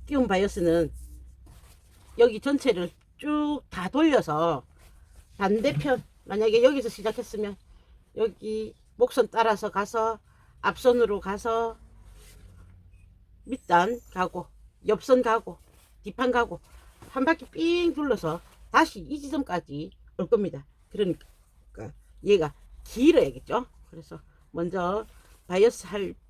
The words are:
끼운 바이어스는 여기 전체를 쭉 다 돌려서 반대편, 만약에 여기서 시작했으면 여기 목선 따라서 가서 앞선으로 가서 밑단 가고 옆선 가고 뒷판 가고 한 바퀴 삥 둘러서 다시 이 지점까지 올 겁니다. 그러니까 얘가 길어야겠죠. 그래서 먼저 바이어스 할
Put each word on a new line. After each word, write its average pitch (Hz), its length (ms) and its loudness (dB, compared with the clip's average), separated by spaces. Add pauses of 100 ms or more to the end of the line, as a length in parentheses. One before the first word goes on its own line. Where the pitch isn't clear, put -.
끼운 262 220 0
바이어스는 175 640 0 (1300)
여기 226 200 4
전체를 233 520 0 (260)
쭉 294 520 -4
다 185 200 -8
돌려서 170 760 2 (760)
반대편, 214 680 0 (220)
만약에 220 380 2
여기서 262 260 2
시작했으면 214 680 -8 (600)
여기 214 580 -6 (220)
목선 240 360 2
따라서 214 380 2
가서 220 500 -2 (420)
앞선으로 220 580 2
가서 226 580 -4 (1700)
밑단 214 540 2 (120)
가고 175 360 -4 (400)
옆선 254 340 4
가고 220 360 -2 (460)
뒷판 247 280 -2
가고 233 280 -2 (500)
한 262 140 -4
바퀴 320 220 0
삥 339 480 0
둘러서 202 480 -4 (300)
다시 277 280 2
이 277 200 -10
지점까지 185 720 -8 (260)
올 185 100 -4
겁니다. 180 380 0 (240)
그러니까 185 340 -4 (1000)
얘가 170 300 2 (300)
길어야겠죠. 240 840 2 (240)
그래서 165 300 -18 (320)
먼저 180 540 -4 (420)
바이어스 190 400 2
할 180 280 -8 (140)